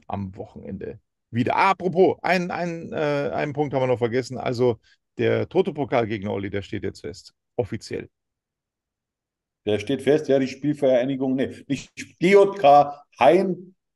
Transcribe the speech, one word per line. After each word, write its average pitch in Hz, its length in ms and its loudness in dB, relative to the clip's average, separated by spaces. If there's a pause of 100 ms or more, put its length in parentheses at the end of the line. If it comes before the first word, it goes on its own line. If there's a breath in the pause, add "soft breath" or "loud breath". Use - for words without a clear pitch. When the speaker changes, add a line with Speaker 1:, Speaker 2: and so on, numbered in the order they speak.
Speaker 1:
am 98 280 -10
Wochenende - 640 -14 (320)
wieder. 117 240 -2
Apropos, 180 680 2
ein, 180 280 0
ein, 165 420 -8
äh, 147 400 -2
einen 151 200 -4
Punkt 147 200 -4
haben 135 80 0
wir 131 60 2
noch 123 120 0
vergessen. 123 380 -2
Also 120 400 0 (400)
der 113 320 0
Toto-Pokalgegner, 131 840 -2
Olli, 101 200 -6
der 101 100 -4
steht 101 220 -10
jetzt 101 180 -10
fest. - 320 -14 (240)
Offiziell. - 520 -8 (1600)
Speaker 2:
Der 104 120 0
steht 135 220 -4
fest, 147 280 0
ja, 135 100 4
die 131 80 0
Spielvereinigung, 131 880 0
nee, 127 160 -2 (160)
nicht - 240 -8 (300)
D 175 100 4
J 196 260 6
K 143 460 6 (160)
Hain 175 560 2 (200)